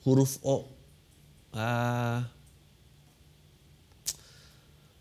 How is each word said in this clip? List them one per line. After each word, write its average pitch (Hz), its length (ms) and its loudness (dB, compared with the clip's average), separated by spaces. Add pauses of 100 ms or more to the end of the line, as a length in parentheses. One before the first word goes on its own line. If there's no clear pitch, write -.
huruf 135 340 4
O. 135 240 -2 (880)
Ah, 120 720 -2 (2750)